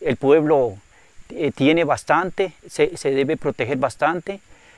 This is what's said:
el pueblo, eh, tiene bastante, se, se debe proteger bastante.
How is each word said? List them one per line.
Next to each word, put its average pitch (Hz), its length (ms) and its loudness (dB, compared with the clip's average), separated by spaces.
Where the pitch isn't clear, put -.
el 143 160 -2
pueblo, 139 600 2
eh, 147 220 -4
tiene 160 320 2
bastante, 160 680 -2
se, 156 300 0
se 139 140 -2
debe 135 260 0
proteger 135 400 -4
bastante. 160 640 -4